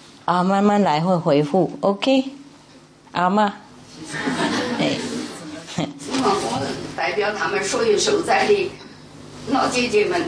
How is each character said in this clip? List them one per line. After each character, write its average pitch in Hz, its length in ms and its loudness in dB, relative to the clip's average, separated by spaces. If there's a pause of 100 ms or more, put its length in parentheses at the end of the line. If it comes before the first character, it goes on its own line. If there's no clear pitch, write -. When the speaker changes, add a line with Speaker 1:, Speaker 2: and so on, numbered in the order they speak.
(240)
Speaker 1:
啊， 175 180 2
慢 196 220 4
慢 208 180 4
来 151 180 2
会 180 160 2
恢 147 280 4
复， 170 340 2
OK？ 262 460 2 (880)
阿 180 180 2
嬷， 208 180 2 (1300)
哎， 269 160 0 (840)
Speaker 2:
我 262 840 -2 (360)
代 175 160 -2
表 208 260 -2
他 - 80 -2
们 202 160 -2
所 226 220 0
有 208 120 4
受 180 260 2
灾 - 260 2
的 202 200 2 (840)
老 277 160 2
姐 247 180 0
姐 208 200 4
们， 175 220 0